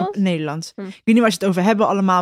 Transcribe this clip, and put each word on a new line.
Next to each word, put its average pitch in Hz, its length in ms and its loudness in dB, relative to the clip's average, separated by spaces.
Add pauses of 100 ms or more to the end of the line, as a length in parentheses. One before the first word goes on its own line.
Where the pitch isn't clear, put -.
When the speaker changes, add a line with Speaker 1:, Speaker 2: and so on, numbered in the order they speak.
Speaker 1:
over 381 140 -4
Speaker 2:
Engels? 190 160 0
Speaker 1:
Nederlands. 156 440 -6
Speaker 2:
Hm. - 80 -16
Speaker 1:
Ik 190 40 -12 (180)
weet 220 100 4
niet 233 40 4
waar 220 120 2
ze 170 100 -2
het 190 80 -2
over 175 140 0
hebben 214 240 2
allemaal, 190 360 2